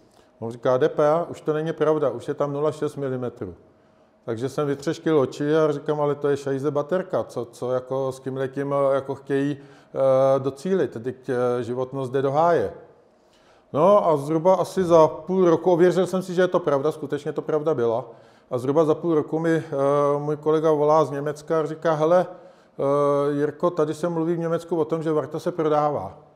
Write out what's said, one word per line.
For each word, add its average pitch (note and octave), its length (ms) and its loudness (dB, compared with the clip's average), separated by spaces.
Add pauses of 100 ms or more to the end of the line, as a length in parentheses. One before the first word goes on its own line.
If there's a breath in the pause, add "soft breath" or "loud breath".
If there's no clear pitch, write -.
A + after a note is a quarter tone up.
(380 soft breath)
On A#2 120 -8
říká: B2+ 260 2
"D C#3 120 2
P D3+ 220 2
A, E3 200 0
už - 100 -14
to D#3 120 -2
není D#3 200 -2
pravda, D3+ 380 2
už A#2 180 -8
je C#3+ 60 -4
tam C#3+ 180 -2
nula D3 200 -2
šest D3+ 240 -6
milimetrů." B2 580 -6 (680 soft breath)
Takže A#2 240 -4
jsem D3 180 -4
vytřeštil D3 540 0
oči C#3+ 360 0
a D#3 160 2
říkám: D3 280 -4
"Ale C#3+ 140 0
to C#3+ 140 -2
je C#3+ 80 2
šajze C#3 340 -4
baterka, C#3+ 540 -2
co, A#2+ 200 -8
co B2 280 -6
jako C3 400 -4
s C3 80 -14
tímhletím, C3+ 540 -6
eh, C#3 200 2
jako C3+ 200 -4
chtějí, C#3 420 -2
eh, C3+ 840 2
docílit, C3+ 640 -2
teď, B2+ 260 -8
eh, B2 340 0
životnost B2+ 500 -6
jde C3+ 100 0
do C3+ 100 0
háje." D3+ 400 2 (1000 soft breath)
No F#3 360 4
a D#3 80 4
zhruba D#3+ 380 2
asi F3+ 300 -2
za D#3+ 240 8
půl F#3 420 2
roku, E3 220 4
ověřil F3 340 4
jsem F#3 160 -4
si, F3+ 120 -10
že F3+ 80 2
je F3+ 60 4
to F3+ 120 2
pravda, D3 320 0
skutečně C#3+ 400 -8
to C#3+ 100 -4
pravda D#3 320 -2
byla, A#2+ 300 0 (460 loud breath)
a B2+ 80 -4
zhruba C#3+ 260 2
za D3+ 100 2
půl E3 200 -2
roku D3+ 240 -2
mi, E3 120 0
eh, C#3+ 680 0
můj D3 180 -4
kolega D#3 360 2
volá D3+ 320 4
z C3+ 60 -4
Německa D3 500 -4
a D3+ 60 -2
říká: D#3 280 -2
"Hele, E3+ 320 4
eh, C#3+ 1080 -2
Jirko, D3 380 -2
tady D#3 240 -2
se F3 140 -4
mluví E3 260 -2
v D#3+ 40 -4
Německu E3 380 -4
o D#3 80 2
tom, D#3+ 180 -4
že D#3+ 100 -2
Varta D3+ 260 -2
se E3+ 140 -4
prodává. D3 680 0 (180)